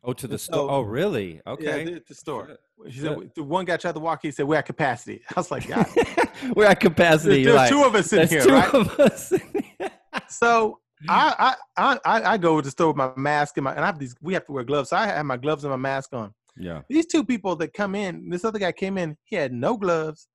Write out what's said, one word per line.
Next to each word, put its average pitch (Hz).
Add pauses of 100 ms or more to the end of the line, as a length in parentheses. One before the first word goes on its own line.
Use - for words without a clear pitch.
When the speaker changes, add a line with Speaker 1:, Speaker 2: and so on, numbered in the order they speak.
Speaker 1:
Oh, 127
to 123
the 104
Speaker 2:
And 107
Speaker 1:
store. -
Speaker 2:
so 143
Speaker 1:
Oh, 139
really? 110
Speaker 2:
Yeah, 101
Speaker 1:
Okay. 151
Speaker 2:
the, 170
the 135
store. 110
Speaker 1:
Shit. - (280)
Speaker 2:
He 147
Speaker 1:
Shit. 143
Speaker 2:
said, -
the 160
one 170
guy 170
tried 175
to 156
walk. 160
He 151
said, 143
"We're 156
at 143
capacity." 120
<laughs> -
I -
was 143
like, 139
"God." - (340)
Speaker 1:
<laughs> -
"We're 214
at 196
capacity." 156
Speaker 2:
There's, -
Speaker 1:
You're 135
Speaker 2:
there's 131
Speaker 1:
like, 285
Speaker 2:
two -
of 208
us -
in 208
Speaker 1:
"There's 165
Speaker 2:
here, 156
Speaker 1:
two -
Speaker 2:
right? 269
Speaker 1:
of 240
us -
in 349 (400)
here." 359
<laughs> - (280)
Speaker 2:
So 233 (280)
I, 240 (220)
I, 220
I, 240
I, 202
I 226
go 165
to -
the 135
store 170
with 147
my 131
mask 147
and 147
my, 135
and 143
I 160
have 180
these, 127
we 165
have 165
to -
wear 135
gloves. 139
So 170
I 214
have 165
my 131
gloves 143
and 143
my 131
mask 135
on. 107 (240)
Speaker 1:
Yeah. 85
Speaker 2:
These 320
two 302
people 196
that 156
come 196
in, 180
this 175
other 220
guy 180
came 190
in, 160
he -
had 143
no 151
gloves 160